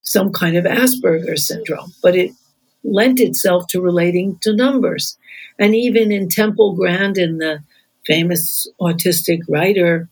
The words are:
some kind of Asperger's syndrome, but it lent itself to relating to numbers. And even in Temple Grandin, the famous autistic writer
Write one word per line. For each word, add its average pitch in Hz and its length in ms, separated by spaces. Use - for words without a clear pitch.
some 196 300
kind 170 240
of 175 80
Asperger's 180 800
syndrome, 175 460
but 180 140
it 185 140
lent 233 360
itself 180 480
to 185 120
relating 175 600
to 214 140
numbers. 254 640
And 208 160
even 226 380
in 196 160
Temple 214 460
Grandin, 180 640
the 156 240
famous 165 600
autistic 170 680
writer 170 640